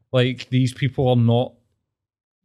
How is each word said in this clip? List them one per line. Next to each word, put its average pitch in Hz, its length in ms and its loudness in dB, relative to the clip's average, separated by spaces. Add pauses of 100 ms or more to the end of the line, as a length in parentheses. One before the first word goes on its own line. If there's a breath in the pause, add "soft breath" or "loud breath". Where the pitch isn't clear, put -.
(120)
Like, 127 380 -2
these 127 240 0
people 135 360 -4
are 127 60 2
not 120 380 0 (920)